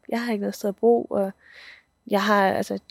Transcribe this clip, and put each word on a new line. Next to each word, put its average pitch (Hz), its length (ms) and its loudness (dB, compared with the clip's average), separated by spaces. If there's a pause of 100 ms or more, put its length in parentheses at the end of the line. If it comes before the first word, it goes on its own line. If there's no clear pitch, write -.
jeg 233 160 -4
har 240 80 -2
ikke 202 100 -4
noget 202 120 -4
sted - 140 -6
at 196 80 -4
bo, 233 280 4
og 190 280 -2 (760)
jeg 202 160 0
har, 202 260 4
altså, 196 300 -2 (120)